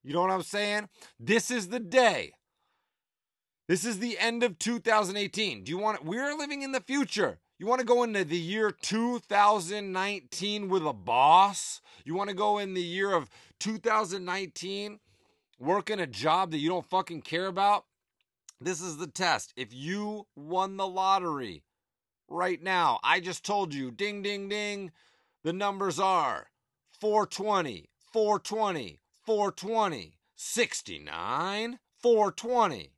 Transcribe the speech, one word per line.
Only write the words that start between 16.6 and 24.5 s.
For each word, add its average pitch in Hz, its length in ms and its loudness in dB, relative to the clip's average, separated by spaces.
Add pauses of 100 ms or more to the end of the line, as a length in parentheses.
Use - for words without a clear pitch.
don't 180 220 -2
fucking 180 320 -2
care 175 240 -4
about? 196 380 2 (760)
This 160 200 -4
is 170 160 -8
the 165 100 -6
test. 160 500 0
If 117 160 -10
you 202 640 -6
won 185 440 -4
the 196 100 -2
lottery 175 720 0 (640)
right 180 340 -2
now, 170 440 2
I 175 160 4
just 175 240 -8
told 196 280 -2
you, 135 200 -6
ding, 202 300 -4
ding, 196 260 -6
ding, 202 420 -6 (540)